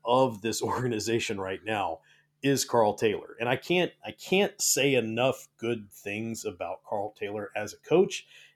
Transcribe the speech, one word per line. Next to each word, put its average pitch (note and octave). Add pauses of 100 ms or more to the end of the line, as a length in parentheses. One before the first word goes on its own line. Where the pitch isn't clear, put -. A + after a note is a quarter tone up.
of A#2+
this A2
<laughs> -
organization A2+
right F#2+
now G2 (420)
is C#3
Carl G#2+
Taylor. G2+
And A#2
I B2+
can't, F3 (120)
I G#2+
can't -
say C#3
enough A#2+ (120)
good A2+
things A2
about F#2
Carl G#2
Taylor G#2
as G#2
a -
coach, F3 (300)